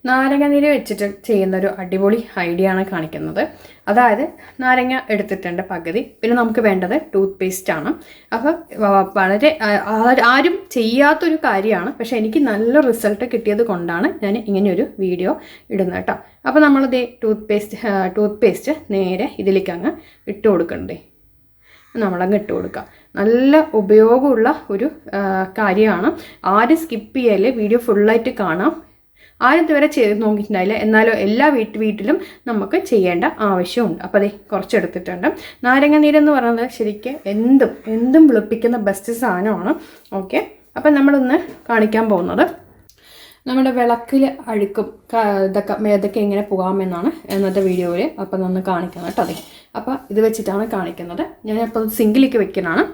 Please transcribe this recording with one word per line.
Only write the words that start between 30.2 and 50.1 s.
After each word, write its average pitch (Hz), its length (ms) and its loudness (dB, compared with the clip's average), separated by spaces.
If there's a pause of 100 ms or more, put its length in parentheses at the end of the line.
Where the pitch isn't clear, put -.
നോക്കിയിട്ടുണ്ടായില്ല, 208 640 0
എന്നാലും 220 300 4 (100)
എല്ലാ 226 300 2
വീട്ട്-, 214 280 -4
വീട്ടിലും 214 340 -2 (340)
നമുക്ക് 202 280 -2 (120)
ചെയ്യേണ്ട 180 340 2 (240)
ആവശ്യമുണ്ട്. 180 560 -2
അപ്പോൾ 190 160 0
അതേ 202 80 0 (240)
കുറച്ചെടുത്തിട്ടുണ്ട്. 185 720 -4 (400)
നാരങ്ങ 269 380 4
നീരെന്ന് 302 320 4
പറയുന്നത് 233 400 -2
ശരിക്കും 214 400 -6 (160)
എന്തും, 240 400 4 (240)
എന്തും 262 340 6
വെളുപ്പിക്കുന്ന 233 560 0
ബെസ്റ്റ് 202 360 -4
സാധനമാണ്. 202 520 -2 (460)
ഓക്കെ, 190 200 -2 (360)
അപ്പം 302 220 4
നമ്മളൊന്ന് 277 400 4 (300)
കാണിക്കാൻ 220 440 2
പോകുന്നത് 180 320 0 (1040)
നമ്മുടെ 262 320 0
വിളക്കിൽ 240 440 2 (280)
അഴുക്കും 202 340 -2 (260)
ക-, 226 140 0 (240)
ഇതൊക്കെ 202 240 -2 (100)
മേതൊക്കെ 202 400 0
എങ്ങനെ 202 260 0
പോകാമെന്നാണ് 185 600 -2 (240)
ഇന്നത്തെ 196 340 0
വീഡിയോയിൽ 180 400 -2 (140)
അപ്പം 190 260 -6
ഒന്ന് 185 140 -2 (100)
കാണിക്കാം 175 340 -6
കേട്ടോ. 196 200 -2
അതെ, 175 100 -10 (420)
അപ്പം 254 180 -6 (140)